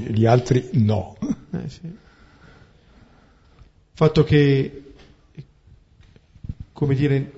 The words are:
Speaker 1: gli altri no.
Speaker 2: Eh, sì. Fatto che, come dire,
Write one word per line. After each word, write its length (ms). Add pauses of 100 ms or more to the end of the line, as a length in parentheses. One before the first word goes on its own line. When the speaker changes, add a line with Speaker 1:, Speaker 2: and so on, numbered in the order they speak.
Speaker 1:
gli 160
altri 480
no. 480
Speaker 2:
Eh, 480
sì. 120 (2000)
Fatto 320
che, 580 (1900)
come 220
dire, 440